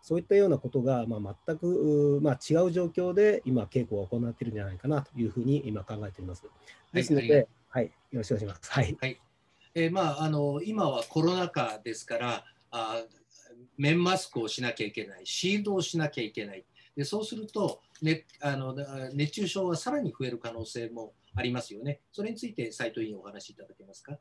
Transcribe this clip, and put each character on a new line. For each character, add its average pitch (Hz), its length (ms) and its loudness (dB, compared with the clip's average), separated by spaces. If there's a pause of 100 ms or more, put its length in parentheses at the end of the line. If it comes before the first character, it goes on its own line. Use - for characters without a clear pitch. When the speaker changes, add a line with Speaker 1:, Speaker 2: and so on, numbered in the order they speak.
Speaker 1:
そ - 140 -2
う 170 40 2
い - 20 -8
っ - 40 -10
た - 80 4
よ 202 120 8
う 190 40 4
な 143 80 4
こ 139 120 -4
と 135 120 2
が、 123 240 2
ま 113 120 -2
あ、 101 280 -6
全 160 120 -2
く、 170 100 -2
う 147 520 6
ー、 - 20 2
ま 147 100 6
あ、 - 40 6
違 160 300 4
う 180 60 2
状 175 140 2
況 180 280 0
で 208 300 6
今、 127 200 2
稽 120 220 0
古 104 140 -2
を 95 80 -4
行 120 120 -2
っ 117 140 -2
て 123 120 -6
い - 20 -4
る 110 60 -6
ん - 20 -6
じ 104 60 -4
ゃ - 20 -4
な 98 100 -6
い 90 40 -10
か 127 100 -6
な 147 140 2
と 139 180 -12
い 117 60 2
う 107 40 0
ふ 120 120 -4
う - 20 -2
に 139 220 2
今 107 180 -4
考 110 120 -8 (120)
え 95 40 -10
て 95 100 -16
い 92 40 -10
ま 90 100 -8
す。 - 100 -18 (480)
で 170 100 2
す 156 100 4
の 143 60 6
で、 117 80 -4
Speaker 2:
は - 0 -
い、 - 20 -4
あ 147 40 10
り 143 80 10
が - 20 4
と - 60 -4
う。 - 60 -20 (120)
Speaker 1:
は 127 140 0
い、 110 40 2
よ - 60 -10 (220)
ろ 120 100 -2
し - 60 -8
く - 20 2
お 127 40 2
願 104 100 -2
い - 20 -8
し 95 60 -10
ま - 100 -14
す。 - 80 -10
は 139 100 2
い。 98 160 0
Speaker 2:
は 131 100 -4
い。 123 140 -8 (540)
え 165 120 2
ー、 165 40 0
ま 175 220 2
あ、 151 100 -2
あ 156 60 2
の、 147 340 0
今 208 260 0
は 120 200 -2
コ 160 120 2
ロ 175 140 4
ナ 180 140 0
禍 113 340 -2
で 117 100 -6
す - 120 -12
か 117 120 -4
ら、 117 280 -4 (260)
あ、 113 320 -4 (760)
面 156 240 4
マ 185 160 4
ス - 100 -6
ク - 120 -6
を 110 80 -2
し 117 140 -6
な 120 100 -2
き 110 140 -4
ゃ - 20 -4
い 101 60 -10
け 104 120 -6
な 95 140 -18
い、 95 60 -18
シ 185 300 -2
ー - 20 0
ル 208 80 -2
ド 202 100 0
を 185 60 2
し 165 160 -2
な 156 100 0
き 139 140 -4
ゃ - 20 -2
い 107 80 -6
け 107 140 -8
な 101 80 -12
い。 95 120 -18 (300)
で、 143 80 -4
そ 202 160 -4
う 214 60 -4
す 226 100 -8
る 214 120 -8
と、 - 340 -2 (200)
ね、 156 240 0 (140)
あ 143 160 -2
の、 131 140 -4
あ、 135 440 -8
熱 143 200 -2
中 202 140 -2
症 190 200 -2
は 170 80 2
さ 247 160 -4
ら 294 80 0
に 226 180 -4
増 135 80 -4
え 123 60 -4
る 117 60 -6
可 117 160 -8
能 113 100 -8
性 117 260 -8
も 113 240 -12 (220)
あ - 60 -2
り 123 100 0
ま 123 100 -2
す - 120 -12
よ 104 100 -12
ね。 143 160 -6 (140)
そ 202 100 -6
れ 220 60 -4
に 220 80 -8
つ 247 100 -8
い 214 60 -10
て 117 180 -6
斉 - 200 -4
藤 113 140 -6
委 107 60 -8
員 104 60 -12
お 92 60 -16
話 101 240 -16
し - 20 -18
い - 60 -20
た - 80 -20
だ - 100 -20
け - 100 -20
ま 95 100 -20
す - 80 -20
か？ 143 200 -14